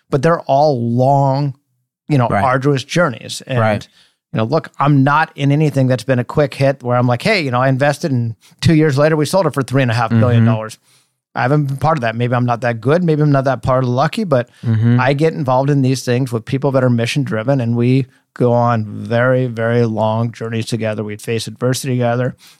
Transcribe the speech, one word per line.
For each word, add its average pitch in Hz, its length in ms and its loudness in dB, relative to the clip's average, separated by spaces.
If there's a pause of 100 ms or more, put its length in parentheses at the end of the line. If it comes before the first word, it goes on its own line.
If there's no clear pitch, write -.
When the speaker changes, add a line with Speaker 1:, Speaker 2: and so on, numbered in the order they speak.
Speaker 1:
But 139 140 -2
they're 165 180 2
all 135 500 0
long, 135 640 0 (520)
you 147 100 2
know, 120 100 2
Speaker 2:
Right. 101 160 0
Speaker 1:
arduous 131 400 0
journeys. 139 640 -4
And, 127 120 -2
Speaker 2:
Right. 107 280 0 (460)
Speaker 1:
you - 40 -4
know, 110 60 0
look, 147 360 -2
I'm 143 240 4
not 151 320 2
in 143 160 0
anything 139 360 2
that's 127 160 0
been 127 160 0
a 120 40 0
quick 147 320 -2
hit 139 280 0
where 123 140 0
I'm 123 100 2
like, 123 140 0
"Hey, 202 200 0
you 135 100 -4
know, 123 100 0
I 135 80 2
invested 139 420 0
and 120 240 -2 (260)
two 170 120 4
years 151 240 2
later 156 180 2
we 151 100 0
sold 190 200 0
it 135 80 -2
for 139 100 -4
three 135 200 -2
and 120 80 0
a - 20 0
half 113 160 0
billion 117 360 4
dollars." 110 300 -2
Speaker 2:
Mm-hmm. - 80 -20 (520)
Speaker 1:
I 123 80 -2
haven't 143 240 2
been 135 100 -6
part 156 220 0
of - 20 -8
that. 113 140 -2
Maybe 123 180 -2
I'm 123 120 0
not 120 160 -2
that 120 200 -2
good. 156 220 0
Maybe 156 180 2
I'm 151 100 2
not 135 140 2
that 131 160 -2
part 131 220 0
of 123 60 0
lucky, 156 340 -2
but 135 260 0 (160)
Speaker 2:
Mm-hmm. 117 340 2
Speaker 1:
I 127 140 2
get 156 200 0
involved 139 360 0
in 139 140 2
these 127 200 0
things 123 280 -2
with 113 120 -4
people 139 280 -2
that 131 120 2
are 127 60 4
mission 117 340 0
driven, 120 380 -2
and 117 160 -2
we 127 300 2 (260)
go 123 180 0
on 117 340 2
very, 117 600 0
very 117 400 0
long 110 460 -2
journeys 113 340 -8
together. 110 380 -4
We 104 140 -10
face 113 300 -6
adversity 123 460 -4
together. 123 420 -2 (240)